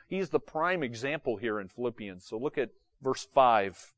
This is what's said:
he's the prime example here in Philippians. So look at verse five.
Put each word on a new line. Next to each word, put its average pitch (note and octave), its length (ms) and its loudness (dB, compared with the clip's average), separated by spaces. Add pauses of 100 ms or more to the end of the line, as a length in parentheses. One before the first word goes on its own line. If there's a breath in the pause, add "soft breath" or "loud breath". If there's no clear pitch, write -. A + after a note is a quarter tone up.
he's F#3 220 -4
the D3 100 2
prime E3+ 440 -4
example B2 540 -4
here G#2+ 220 -4
in F#2+ 100 -10
Philippians. G#2+ 560 -8
So A2 120 -10
look C3+ 200 -4
at C3 140 -2 (300)
verse C3+ 320 -4
five. A2 640 4